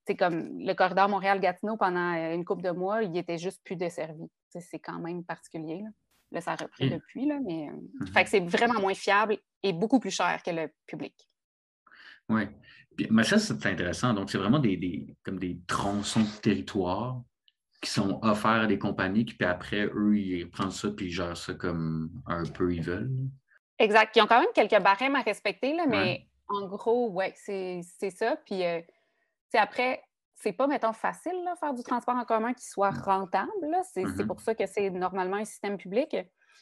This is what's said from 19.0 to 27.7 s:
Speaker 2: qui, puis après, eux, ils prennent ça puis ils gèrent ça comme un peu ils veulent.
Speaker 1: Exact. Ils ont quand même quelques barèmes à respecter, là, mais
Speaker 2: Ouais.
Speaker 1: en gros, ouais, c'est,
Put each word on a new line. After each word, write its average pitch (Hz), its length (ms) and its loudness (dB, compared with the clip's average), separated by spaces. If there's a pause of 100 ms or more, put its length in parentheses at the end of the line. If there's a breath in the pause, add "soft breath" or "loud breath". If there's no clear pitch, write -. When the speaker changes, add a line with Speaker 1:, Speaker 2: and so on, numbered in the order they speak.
Speaker 2:
qui, - 80 -10
puis 98 120 0
après, 95 460 -2
eux, 104 260 4
ils 90 320 -4
prennent 95 200 -2
ça - 200 -4
puis 104 160 -6
ils 87 60 -6
gèrent 87 240 -4
ça - 160 -8
comme 82 580 -2 (160)
un 85 180 -2
peu 90 280 0
ils 85 100 -2
veulent. 95 280 -4 (680 soft breath)
Speaker 1:
Exact. 214 380 6
Ils 220 60 8
ont 214 40 6
quand 233 140 8
même 370 140 4
quelques 214 280 6
barèmes 202 320 4
à 254 80 0
respecter, 214 520 -2
là, 339 120 0
mais 226 100 2
Speaker 2:
Ouais. 185 320 0 (200)
Speaker 1:
en 202 200 -4
gros, 226 420 0
ouais, 160 260 -2
c'est, 185 440 -6 (180)